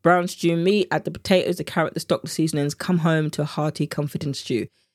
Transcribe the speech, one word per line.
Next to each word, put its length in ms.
brown 280
stew 260
meat, 340
add 160
the 60
potatoes, 460
the 80
carrot, 280
the 80
stock, 200
the 80
seasonings, 440
come 260
home 320
to 100
a 40
hearty, 420
comforting 460
stew. 340